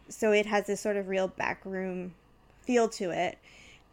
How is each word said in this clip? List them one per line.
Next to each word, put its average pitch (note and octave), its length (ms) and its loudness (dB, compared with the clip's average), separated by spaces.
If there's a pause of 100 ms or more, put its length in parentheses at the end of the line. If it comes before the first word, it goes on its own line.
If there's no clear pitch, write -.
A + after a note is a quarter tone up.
So G#3+ 240 2
it G#3 120 6
has G#3 220 0
this G3+ 140 -2
sort G#3 160 0
of F#3+ 100 -4
real F#3+ 220 0
backroom F#3 840 -6 (480)
feel A#3 280 4
to G3 220 -4
it. - 260 -2 (560)